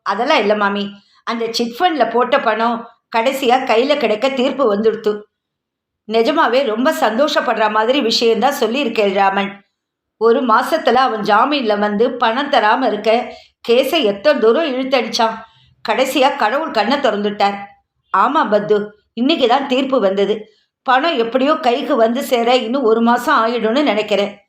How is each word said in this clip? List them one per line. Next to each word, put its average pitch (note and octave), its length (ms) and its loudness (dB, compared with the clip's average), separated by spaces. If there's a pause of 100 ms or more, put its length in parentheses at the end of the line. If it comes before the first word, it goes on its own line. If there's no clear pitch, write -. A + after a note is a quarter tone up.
அதெல்லாம் B3+ 360 0
இல்ல G#3 160 2
மாமி, G3+ 360 -2 (340)
அந்த A3+ 260 -6
சிட் A#3 280 -4
ஃபண்ட்ல D#4+ 320 0
போட்ட A#3+ 300 0
பணம் G#3+ 480 -2 (280)
கடைசியா B3+ 480 2
கையில C4 320 2
கிடைக்க A3 320 0
தீர்ப்பு C4 460 0
வந்துடுத்து." G#3 460 -2 (920)
நிஜமாவே C4+ 520 2
ரொம்ப A#3 280 0
சந்தோஷப்படுற A#3 760 0
மாதிரி A3 300 0
விஷயம்தான் A3+ 600 0
சொல்லியிருக்கேன் A3+ 540 0
ராமன். G3 500 -2 (520)
ஒரு A#3 240 2
மாசத்துல B3 540 2
அவன் A#3+ 260 0
ஜாமீன்ல G#3+ 580 2
வந்து G#3+ 380 0
பணம் B3+ 340 -2
தராம B3 360 2
இருக்க, A3 480 0 (340)
கேஸை C4 340 2
எத்தனை A3+ 380 0
தூரம் A#3 260 2
இழுத்தடிச்சான். A#3+ 680 -2 (520)
கடைசியா C4 480 0
கடவுள் C#4 340 -2
கண்ணை A3+ 260 0
திறந்துட்டார். G3+ 580 -2 (600)
ஆமா B3 340 2
பத்து, G#3 440 0 (260)
இன்னைக்குதான் C4 460 2
தீர்ப்பு C4 340 0
வந்தது. G3 460 -2 (360)
பணம் C4+ 340 0
எப்படியோ B3+ 380 0
கைக்கு C#4 420 -2
வந்து A#3 260 0
சேர B3 340 2
இன்னும் B3 260 -2
ஒரு A3 180 2
மாசம் A#3+ 460 2
ஆயிடும்னு A#3 360 0
நினைக்கிறேன். G#3 560 -2 (100)